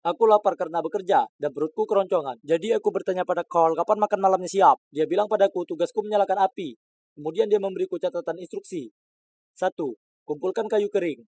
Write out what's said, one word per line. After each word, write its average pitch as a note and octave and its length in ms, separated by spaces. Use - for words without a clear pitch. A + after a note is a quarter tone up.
Aku - 240
lapar G#3 320
karena E3+ 240
bekerja F3 560
dan C#3+ 160
perutku D#3 320
keroncongan. F3+ 560
Jadi E3 320
aku G#3+ 160
bertanya F3+ 400
pada F3 160
Carl E3 320
kapan G3+ 320
makan G3 160
malamnya F#3 240
siap. E3 400
Dia D3+ 160
bilang F3+ 240
padaku G3 400
tugasku E3+ 320
menyalakan G3 480
api. C#3+ 320
Kemudian D#3+ 320
dia G#3 160
memberiku F#3 400
catatan F3 400
instruksi. F3 480
"Satu, E3 480
kumpulkan F#3 400
kayu G#3 240
kering. F3 400